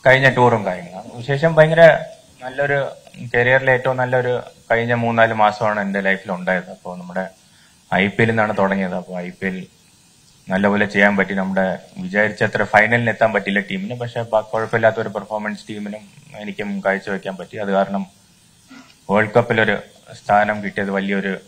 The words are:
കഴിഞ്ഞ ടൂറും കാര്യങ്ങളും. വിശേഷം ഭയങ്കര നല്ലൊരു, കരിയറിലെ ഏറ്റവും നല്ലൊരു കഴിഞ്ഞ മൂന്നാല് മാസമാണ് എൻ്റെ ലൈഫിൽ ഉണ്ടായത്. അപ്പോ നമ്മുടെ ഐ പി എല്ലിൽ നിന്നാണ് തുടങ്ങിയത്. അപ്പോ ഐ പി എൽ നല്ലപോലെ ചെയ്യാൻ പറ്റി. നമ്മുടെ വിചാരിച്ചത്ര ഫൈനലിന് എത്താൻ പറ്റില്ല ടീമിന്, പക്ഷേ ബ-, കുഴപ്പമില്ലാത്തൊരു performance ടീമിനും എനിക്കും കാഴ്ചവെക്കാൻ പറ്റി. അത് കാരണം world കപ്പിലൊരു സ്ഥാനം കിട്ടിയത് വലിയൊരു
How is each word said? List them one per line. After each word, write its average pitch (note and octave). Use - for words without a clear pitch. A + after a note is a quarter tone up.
കഴിഞ്ഞ C3
ടൂറും A#2
കാര്യങ്ങളും. F2+
വിശേഷം C#3
ഭയങ്കര D#3
നല്ലൊരു, C#3
കരിയറിലെ C3
ഏറ്റവും B2+
നല്ലൊരു B2
കഴിഞ്ഞ A#2
മൂന്നാല് A#2
മാസമാണ് G#2+
എൻ്റെ G2
ലൈഫിൽ G2
ഉണ്ടായത്. F2+
അപ്പോ F#2
നമ്മുടെ F2+
ഐ F#2
പി G2+
എല്ലിൽ A2+
നിന്നാണ് G#2+
തുടങ്ങിയത്. F#2+
അപ്പോ F#2
ഐ F2+
പി G2
എൽ F#2
നല്ലപോലെ G2+
ചെയ്യാൻ G2+
പറ്റി. F#2+
നമ്മുടെ F#2+
വിചാരിച്ചത്ര G#2
ഫൈനലിന് A2+
എത്താൻ G#2+
പറ്റില്ല G2+
ടീമിന്, G2+
പക്ഷേ A#2
ബ-, A2
കുഴപ്പമില്ലാത്തൊരു A2
performance G#2
ടീമിനും G#2
എനിക്കും G2+
കാഴ്ചവെക്കാൻ G2
പറ്റി. F2+
അത് G2+
കാരണം G2
world G#2+
കപ്പിലൊരു A2
സ്ഥാനം G#2
കിട്ടിയത് G2
വലിയൊരു G2